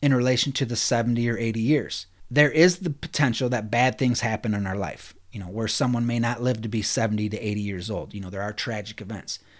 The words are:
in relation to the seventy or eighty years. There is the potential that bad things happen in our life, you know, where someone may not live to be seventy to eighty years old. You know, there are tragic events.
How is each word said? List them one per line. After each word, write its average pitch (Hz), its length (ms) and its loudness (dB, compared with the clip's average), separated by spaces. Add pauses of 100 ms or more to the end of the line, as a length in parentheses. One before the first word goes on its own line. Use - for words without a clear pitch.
in 139 140 4
relation 127 380 2
to 139 120 -2
the 120 120 -2
seventy 120 520 2
or 113 100 0
eighty 113 220 0
years. 120 460 0 (240)
There 143 200 4
is 170 280 6
the 175 120 -4
potential 131 580 0
that 110 220 -2
bad 123 280 2
things 123 220 2
happen 110 340 0
in 101 120 0
our 95 100 -2
life, - 380 -6 (180)
you 104 80 -8
know, 90 60 -8
where 110 200 -4
someone 120 400 0
may 117 140 0
not 117 220 0
live 120 200 0
to 113 60 -4
be 107 140 -2
seventy 107 460 0
to 104 100 -6
eighty 107 220 -2
years 101 300 -4
old. 82 240 -6
You 101 60 -8
know, 92 100 -10
there 98 120 -6
are 104 100 -4
tragic 107 480 -8
events. 101 400 -10 (200)